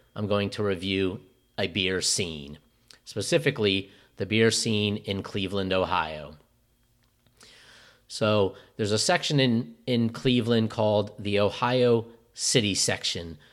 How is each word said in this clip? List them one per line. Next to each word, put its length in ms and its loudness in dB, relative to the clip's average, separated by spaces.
I'm 140 -6
going 220 0
to 120 -6
review 560 -2
a 80 0
beer 340 0
scene, 600 -4
specifically 840 0
the 100 -4
beer 260 4
scene 460 0
in 260 -6
Cleveland, 480 -4
Ohio. 640 -2
So 480 2
there's 160 0
a 40 2
section 440 2
in, 340 0
in 220 2
Cleveland 600 2
called 480 2
the 220 0
Ohio 640 2
City 440 0
section 600 -4